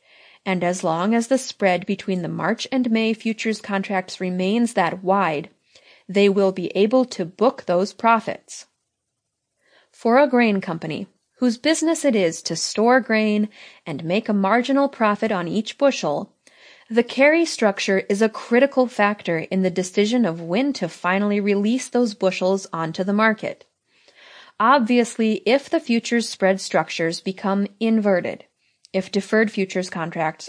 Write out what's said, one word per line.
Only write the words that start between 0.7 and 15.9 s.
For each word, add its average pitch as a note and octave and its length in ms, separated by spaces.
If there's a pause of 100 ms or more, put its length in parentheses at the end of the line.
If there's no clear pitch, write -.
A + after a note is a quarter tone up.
long F3+ 320
as A#3 140
the C4+ 80
spread F#3 480
between F#3+ 380
the D#3+ 60
March E3 440
and B3+ 180
May A3+ 220
futures A3 480
contracts G3 600
remains F#3+ 520
that F#3 320
wide, F3 460 (580)
they G3+ 220
will G3 200
be F#3 180
able A3 360
to G#3+ 220
book F3+ 400
those F#3 260
profits. - 720 (1300)
For A#3 260
a C#4+ 100
grain A3+ 340
company, E3 460 (320)
whose B3 180
business D#4+ 480
it A#3 100
is E3+ 260
to E3 140
store A#3+ 440
grain G#3+ 500 (340)
and D#3+ 180
make F#3+ 280
a - 20
marginal A#3+ 560
profit G#3+ 420
on F3+ 160
each F#3+ 300
bushel, D#3 560 (560)